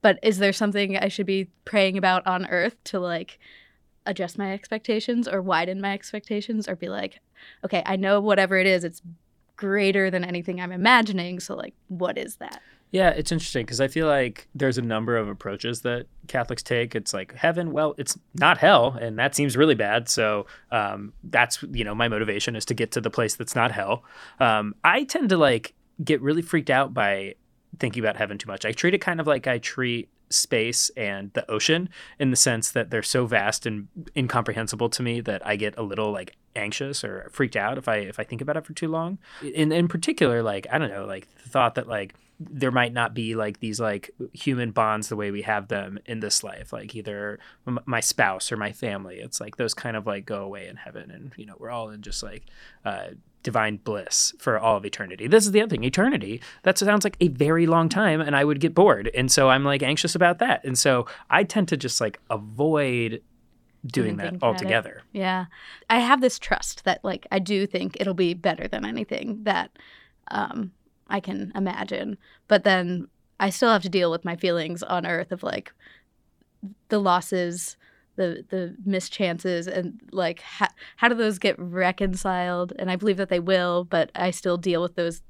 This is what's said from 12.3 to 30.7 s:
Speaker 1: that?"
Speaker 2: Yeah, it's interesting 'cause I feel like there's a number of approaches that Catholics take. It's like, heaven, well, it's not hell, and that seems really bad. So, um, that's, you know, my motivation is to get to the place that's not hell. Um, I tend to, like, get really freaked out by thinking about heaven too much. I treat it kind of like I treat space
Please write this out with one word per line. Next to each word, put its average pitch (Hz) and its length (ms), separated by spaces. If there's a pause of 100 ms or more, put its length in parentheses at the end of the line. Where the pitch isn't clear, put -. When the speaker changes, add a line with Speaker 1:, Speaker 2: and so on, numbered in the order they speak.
Speaker 1:
that?" - 240 (300)
Speaker 2:
Yeah, 185 180
it's 151 240
interesting 143 340
'cause 123 140
I 135 80
feel 160 180
like 135 480
there's 131 240
a 117 40
number 113 340
of 110 100
approaches 101 540
that 120 260 (220)
Catholics 120 340
take. 120 320
It's 107 200
like, 95 200
heaven, 165 380
well, 147 240
it's - 200 (180)
not 147 240
hell, 131 420
and 113 180
that 139 160
seems 143 220
really 147 180
bad. 110 360
So, 107 360 (240)
um, 101 440 (100)
that's, 120 380 (100)
you 117 100
know, 104 120
my 117 140
motivation 107 480
is 107 100
to 117 80
get 113 180
to - 80
the 110 100
place 113 260
that's - 200
not 123 160
hell. 104 320 (340)
Um, 107 360 (100)
I 220 200
tend 262 260
to, 190 80
like, 127 340 (320)
get 143 160
really 151 220
freaked 165 280
out 131 220
by 98 420 (460)
thinking 120 240
about 104 120
heaven 101 220
too - 100
much. 98 180
I 110 60
treat 175 220
it 196 40
kind 175 200
of 156 80
like 139 220
I 123 100
treat 120 500 (220)
space - 680